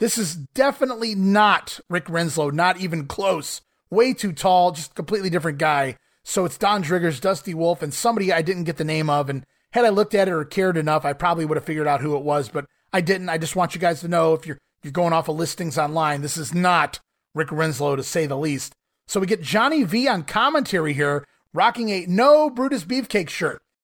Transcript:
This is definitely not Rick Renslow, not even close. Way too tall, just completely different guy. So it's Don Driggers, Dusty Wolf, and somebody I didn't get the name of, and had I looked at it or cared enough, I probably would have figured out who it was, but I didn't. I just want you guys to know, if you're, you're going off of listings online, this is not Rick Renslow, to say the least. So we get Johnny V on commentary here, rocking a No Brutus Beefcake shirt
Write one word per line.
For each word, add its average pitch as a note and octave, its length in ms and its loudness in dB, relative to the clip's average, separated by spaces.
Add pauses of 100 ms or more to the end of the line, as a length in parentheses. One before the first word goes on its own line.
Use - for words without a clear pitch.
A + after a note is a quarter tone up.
This A#3 180 0
is F3 160 -4
definitely A#3 800 -2
not G3 640 2 (100)
Rick F3 180 -4
Renslow, E3 460 -2
not F3+ 280 0
even E3 260 -4
close. F#3 540 -4 (280)
Way B3 260 4
too G3+ 180 -4
tall, F3+ 400 4
just D#3 240 -14
completely F#3+ 340 -4
different D#3+ 280 -2
guy. C#3+ 380 0 (320)
So F#3+ 160 0
it's - 140 -6
Don G3+ 240 0
Driggers, E3+ 380 0
Dusty F#3+ 340 -2
Wolf, E3 280 0
and D3 120 -6
somebody G#3+ 380 0
I E3 100 2
didn't F3 220 -4
get - 140 -4
the D#3+ 60 -4
name D#3 240 -2
of, C#3+ 220 0
and C3+ 140 -8 (260)
had A#3+ 140 4
I A3+ 60 6
looked G#3 220 2
at G3 140 4
it F#3+ 60 0
or D#3 120 -2
cared F#3 320 0
enough, D3+ 280 0
I C#3+ 80 0
probably E3+ 320 0
would D3+ 120 -2
have D#3 80 -4
figured D#3 220 -4
out C#3+ 140 2
who D3 160 -2
it C#3+ 80 -6
was, D3 240 0
but C#3+ 180 -6 (260)
I F#3+ 80 0
didn't. F3+ 280 -2
I E3 100 -2
just D#3+ 160 -6
want F3+ 220 -2
you E3+ 40 -12
guys E3+ 200 0
to F3 80 -8
know, E3 260 4
if D#3+ 100 -2
you're, D#3 140 -10 (240)
you're D3 80 -12
going E3+ 220 0
off E3 160 2
of D#3 80 -4
listings D#3+ 420 -4
online, D3+ 440 0
this C#3+ 140 -6
is D3+ 160 -8
not E3+ 460 2 (340)
Rick D3+ 180 -4
Renslow, D3 460 0
to C3+ 60 -4
say D#3+ 240 -2
the C3+ 100 -4
least. C#3+ 360 -4 (340)
So - 140 -2
we F#3+ 80 0
get G#3 120 0
Johnny A3+ 440 2
V A3+ 240 0
on F#3 160 0
commentary G#3+ 720 0
here, C#3+ 300 0 (300)
rocking A3 360 2
a F#3+ 180 -4
No C#4+ 420 6
Brutus B3+ 340 -2
Beefcake A3 440 -2
shirt - 340 -4 (220)